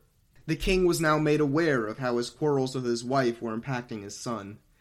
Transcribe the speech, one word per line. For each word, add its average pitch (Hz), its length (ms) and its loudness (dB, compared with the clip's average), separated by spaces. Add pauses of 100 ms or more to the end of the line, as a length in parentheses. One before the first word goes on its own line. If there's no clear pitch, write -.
(480)
The 156 80 -2
king 185 300 2
was 165 160 2
now 156 160 4
made 151 240 4
aware 143 460 2
of 110 100 -8
how 123 200 0
his 120 120 -2
quarrels 139 460 0
with 127 100 -4
his 117 180 -2
wife 123 380 0
were 113 160 -4
impacting 120 460 -6
his 101 120 -12
son, 104 440 -8 (220)